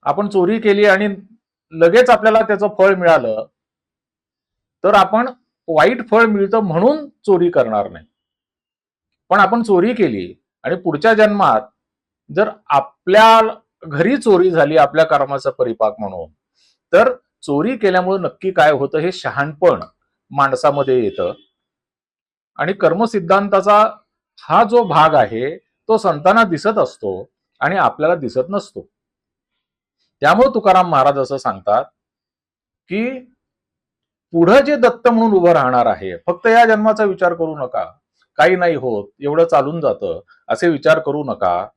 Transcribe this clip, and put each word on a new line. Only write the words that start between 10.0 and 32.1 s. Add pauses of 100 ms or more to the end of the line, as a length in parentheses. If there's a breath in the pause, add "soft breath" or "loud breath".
आणि
पुढच्या
जन्मात (720)
जर (180)
आपल्या (420)
घरी
चोरी
झाली
आपल्या
कर्माचा
परिपाक
म्हणून, (640)
तर (280)
चोरी
केल्यामुळे
नक्की
काय
होतं
हे
शहाणपण (480)
माणसामध्ये
येतं. (1200)
आणि
कर्मसिद्धांताचा (440)
हा
जो
भाग
आहे
तो
संतांना
दिसत
असतो (300)
आणि
आपल्याला
दिसत
नसतो. (1300)
त्यामुळे
तुकाराम
महाराज
असं
सांगतात (1040)